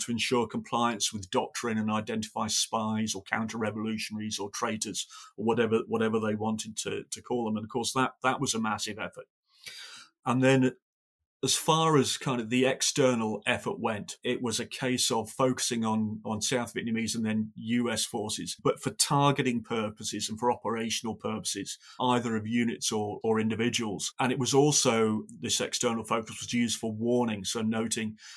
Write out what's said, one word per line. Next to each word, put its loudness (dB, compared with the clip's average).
to -4
ensure 2
compliance -2
with -10
doctrine 0
and 0
identify -2
spies 0
or -8
counter-revolutionaries -4
or -6
traitors -4
or -6
whatever, 4
whatever 0
they 0
wanted -4
to, -6
to -10
call -2
them. -2
And -4
of -10
course, -2
that, 2
that 0
was 0
a -2
massive -4
effort. -10
And 4
then 8
as 2
far 4
as 4
kind -2
of -6
the 4
external 2
effort -2
went, -4
it -2
was 0
a -4
case 0
of 0
focusing 2
on, 0
on -2
South 0
Vietnamese -2
and -2
then 0
U 0
S 0
forces, -4
but 0
for -2
targeting 2
purposes -4
and -8
for 2
operational -4
purposes, -6
either 2
of -4
units 0
or, -2
or 2
individuals. -2
And 2
it 0
was 0
also, 6
this 0
external 0
focus -4
was -6
used 2
for -4
warning, 0
so -2
noting -2